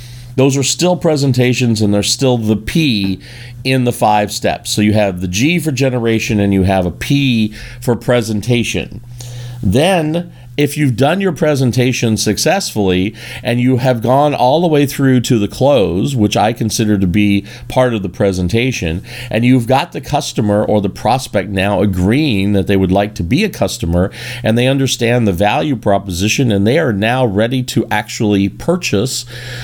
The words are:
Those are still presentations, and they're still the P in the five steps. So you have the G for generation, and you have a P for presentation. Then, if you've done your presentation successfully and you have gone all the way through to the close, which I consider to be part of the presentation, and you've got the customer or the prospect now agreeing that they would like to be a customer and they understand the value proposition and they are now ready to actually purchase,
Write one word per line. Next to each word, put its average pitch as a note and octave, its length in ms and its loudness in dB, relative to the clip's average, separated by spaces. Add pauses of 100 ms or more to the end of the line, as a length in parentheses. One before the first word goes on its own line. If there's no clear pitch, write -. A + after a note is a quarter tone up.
(340)
Those C3+ 220 2
are C#3 60 0
still F3 340 0
presentations, B2+ 840 0
and G2+ 100 2
they're G2+ 100 2
still B2+ 360 0
the A2 180 0
P G#2 640 -2 (440)
in C3 200 2
the A#2+ 80 0
five G#2+ 400 2
steps. - 380 -4
So - 100 -2
you G#2 140 4
have G2 260 0
the F#2 80 -4
G C3 300 0
for D3+ 140 -2
generation, A#2 680 0
and G2+ 140 2
you F#2+ 80 4
have F#2+ 240 2
a F2 40 0
P B2 600 0 (300)
for B2 140 0
presentation. A2+ 1080 -2 (600)
Then, D#3+ 680 0 (220)
if C#3+ 220 0
you've C#3 200 0
done D3+ 260 2
your F#3+ 100 0
presentation B2+ 840 0
successfully G#2+ 960 0 (280)
and A#2+ 160 -2
you B2+ 200 2
have B2 240 0
gone C#3 320 2
all C3+ 260 2
the F3+ 60 2
way D3 180 4
through C3 340 2
to A#2+ 200 2
the G2+ 100 0
close, B2 640 2
which G#2 220 2
I G#2+ 160 2
consider G#2+ 460 0
to F#2+ 80 2
be G2+ 400 2 (220)
part B2+ 260 2
of G#2 80 -2
the F#2 80 -4
presentation, G2 920 0 (280)
and A2+ 160 0
you've B2 200 4
got C#3 260 0
the D3+ 100 -8
customer G#2+ 600 0
or G#2 200 2
the G2 80 -2
prospect G#2+ 580 -2
now G2 320 0
agreeing G2+ 720 2
that G2 140 2
they G2 100 2
would F#2+ 160 2
like G#2 220 0
to - 80 -6
be B2+ 220 0
a G#3 40 -2
customer F2 640 -2 (300)
and A2 160 2
they B2 80 2
understand B2 600 0
the G2 60 2
value A#2+ 420 0
proposition G2+ 800 0
and G2 140 2
they C3 120 2
are D3+ 140 0
now A2+ 320 0
ready A2+ 380 0
to A#2+ 280 -2
actually G#2 600 0
purchase, C3+ 720 -2 (400)